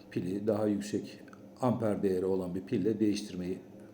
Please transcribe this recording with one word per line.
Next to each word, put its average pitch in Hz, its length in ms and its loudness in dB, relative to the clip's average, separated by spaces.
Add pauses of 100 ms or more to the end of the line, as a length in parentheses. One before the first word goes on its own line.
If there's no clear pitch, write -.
(100)
Pili 98 360 -2
daha 107 200 4
yüksek - 540 0 (400)
amper 113 420 2
değeri 92 220 4
olan 92 300 0
bir 92 80 -4
pille 104 380 0
değiştirmeyi 92 580 0 (360)